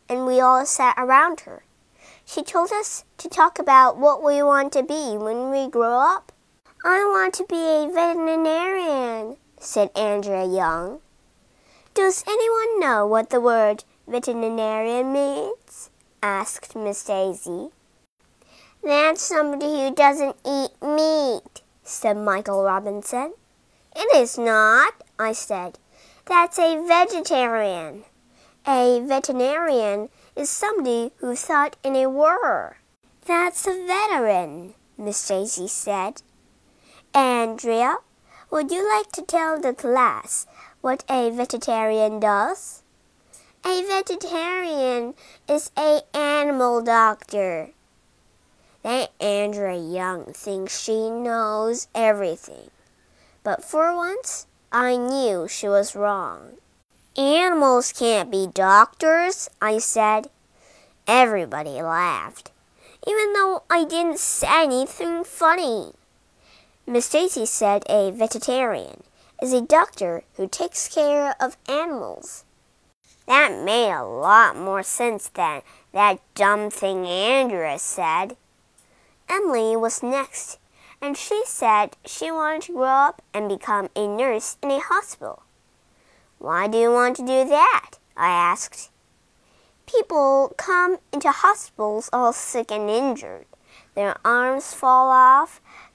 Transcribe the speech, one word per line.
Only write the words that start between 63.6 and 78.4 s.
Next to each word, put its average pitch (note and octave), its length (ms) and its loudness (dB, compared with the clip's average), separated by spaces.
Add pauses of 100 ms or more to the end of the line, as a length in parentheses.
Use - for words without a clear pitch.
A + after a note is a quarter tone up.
I E4+ 160 4
didn't E4 340 -2
say - 440 2
anything D#4+ 600 -2
funny. D#4+ 720 0 (920)
Miss A#3+ 240 0
Daisy D4+ 380 0
said G3+ 420 0
a G3 220 2
veterinarian A3 920 -4 (380)
is B3+ 120 0
a B3 80 2
doctor G#3 600 2 (120)
who F#3+ 120 -4
takes - 420 -6
care D4 500 0
of - 180 -4 (100)
animals. C4+ 760 -6 (800)
That C4 280 4
made G3+ 380 0
a C#3+ 120 -4
lot D#3+ 520 6
more F#3+ 280 -4
sense A#3 460 -4
than D3+ 340 -4 (300)
that G3+ 260 4 (160)
dumb G#3 340 2
thing F#3+ 380 -4
Andrea F#3+ 720 0
said. F3+ 580 -4 (920)